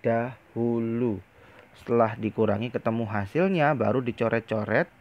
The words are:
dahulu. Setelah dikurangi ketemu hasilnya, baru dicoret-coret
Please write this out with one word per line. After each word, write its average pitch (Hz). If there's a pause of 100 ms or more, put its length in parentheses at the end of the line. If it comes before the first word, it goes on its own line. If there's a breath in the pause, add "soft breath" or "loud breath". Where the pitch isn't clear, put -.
dahulu. 117 (540 loud breath)
Setelah 113
dikurangi 107
ketemu 113
hasilnya, 147
baru 113
dicoret-coret 113 (100)